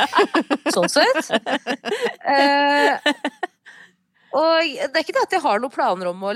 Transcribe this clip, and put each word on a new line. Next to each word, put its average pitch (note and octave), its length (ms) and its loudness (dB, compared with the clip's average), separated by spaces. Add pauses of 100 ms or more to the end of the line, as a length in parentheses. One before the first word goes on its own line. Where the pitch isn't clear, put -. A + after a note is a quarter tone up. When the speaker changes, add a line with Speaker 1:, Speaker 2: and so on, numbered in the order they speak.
(300)
Speaker 1:
<laughs> - 460 -2
Speaker 2:
sånn - 160 2
sett. F#4+ 400 2 (880)
Eh, C#4+ 880 2 (1300)
og E4 240 4
det C#4+ 320 -4
er D#4+ 80 2
ikke F#4 140 -4
det B4 100 2
at - 80 -2
jeg F4 80 0
har A3 160 2
noen B3 160 -6
planer F#3 380 0
om F#3 100 -14
å G3 140 -2